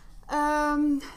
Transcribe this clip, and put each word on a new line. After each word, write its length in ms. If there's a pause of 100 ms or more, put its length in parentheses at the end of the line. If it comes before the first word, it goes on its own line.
(260)
Ehm, 560 (360)